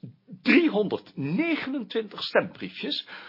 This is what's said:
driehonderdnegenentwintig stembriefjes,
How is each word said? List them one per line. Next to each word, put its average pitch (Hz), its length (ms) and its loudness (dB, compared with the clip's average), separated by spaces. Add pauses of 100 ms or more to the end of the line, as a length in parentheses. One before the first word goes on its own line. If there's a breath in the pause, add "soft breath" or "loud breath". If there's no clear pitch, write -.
(260)
driehonderdnegenentwintig 220 2000 0
stembriefjes, - 840 -2 (220 loud breath)